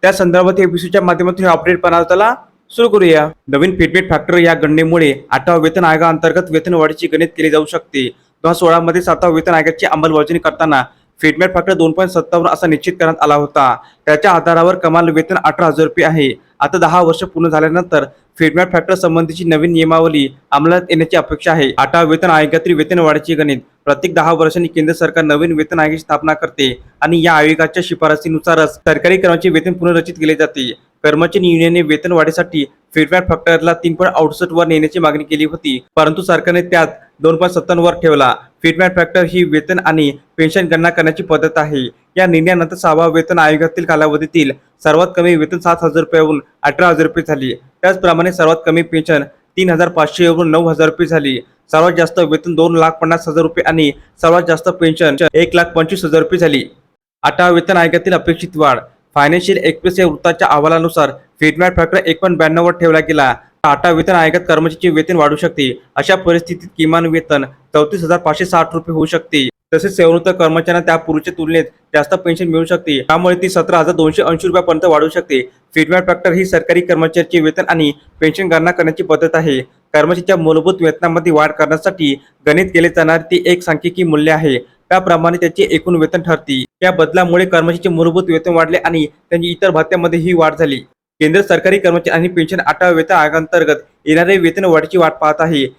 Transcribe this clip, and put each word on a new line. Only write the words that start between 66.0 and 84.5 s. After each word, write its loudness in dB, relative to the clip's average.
परिस्थितीत -2
किमान 0
वेतन -2
चौतीस 0
हजार 0
पाचशे -2
साठ -2
रुपये -6
होऊ 0
शकते. -2
तसेच -2
सेवानिवृत्त 2
कर्मचाऱ्यांना 0
त्या 2
पूर्वीच्या -4
तुलनेत 0
जास्त 0
पेन्शन -4
मिळू 0
शकते, -2
त्यामुळे 0
ती -2
सतरा 0
हजार 2
दोनशे 0
ऐंशी -2
रुपयापर्यंत 0
वाढू 2
शकते. -2
फिटमेट 0
फॅक्टर 0
ही 0
सरकारी 0
कर्मचाऱ्याचे 0
वेतन -2
आणि 0
पेन्शन -2
गणना 0
करण्याची -2
पद्धत 0
आहे. 0
कर्मचाऱ्यांच्या -2
मूलभूत 0
वेतनामध्ये -2
वाढ 2
करण्यासाठी -2
गणित 2
केले 2
जाणारे 0
ती -2
एक 0
सांख्यिकी -4
मूल्य 0
आहे. 0